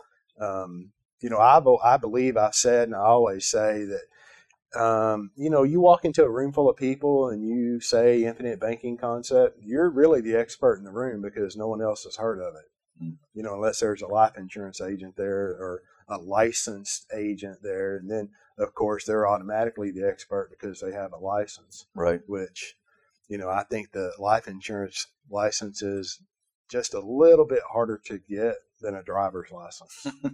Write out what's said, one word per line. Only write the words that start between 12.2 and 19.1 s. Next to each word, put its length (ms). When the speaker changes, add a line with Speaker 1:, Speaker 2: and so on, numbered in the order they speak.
Speaker 1:
of 140
it. 480
Speaker 2:
Mm. 140
Speaker 1:
You 80
know, 100
unless 260
there's 220
a 60
life 280
insurance 460
agent 340
there 340
or 240
a 80
licensed 960
agent 500
there. 340
And 120
then, 200
of 160
course, 300
they're 220